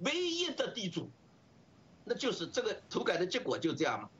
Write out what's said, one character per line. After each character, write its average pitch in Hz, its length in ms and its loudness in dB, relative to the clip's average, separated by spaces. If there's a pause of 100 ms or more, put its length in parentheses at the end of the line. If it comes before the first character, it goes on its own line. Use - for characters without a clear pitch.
唯 262 140 0
一 349 360 0
的 254 180 0
地 196 200 -4
主。” - 200 -4 (960)
那 233 100 0
就 254 160 0
是 - 160 -2
这 240 160 0
个 214 120 0 (140)
土 185 140 -2
改 190 140 2
的 175 100 4
结 - 140 0
果 - 180 0
就 151 140 2
这 139 120 0
样 120 160 2
嘛。 - 180 -12